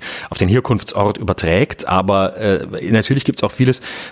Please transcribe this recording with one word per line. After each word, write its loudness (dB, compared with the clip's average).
auf -8
den 2
Herkunftsort 2
überträgt, 0
aber, 2
äh, -2
natürlich 2
gibt's 0
auch 0
vieles, 2